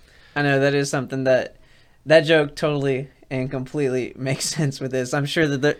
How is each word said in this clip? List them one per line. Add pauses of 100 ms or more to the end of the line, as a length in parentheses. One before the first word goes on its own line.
(360)
I
know,
that
is
something
that, (500)
that
joke
totally (200)
and
completely
<laughs>
makes
sense
with
this.
I'm
sure
that
they're,